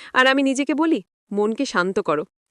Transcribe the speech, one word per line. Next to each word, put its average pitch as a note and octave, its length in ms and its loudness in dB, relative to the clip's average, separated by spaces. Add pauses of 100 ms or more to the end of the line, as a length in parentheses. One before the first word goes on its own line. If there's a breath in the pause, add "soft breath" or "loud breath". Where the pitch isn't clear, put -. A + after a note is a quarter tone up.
(120)
আর C4 140 4
আমি C4+ 160 4
নিজেকে C4+ 320 0
বলি, D4+ 260 0 (320)
"মনকে G#3 320 -2
শান্ত F#3 360 -2
করো, D3+ 240 -2 (260)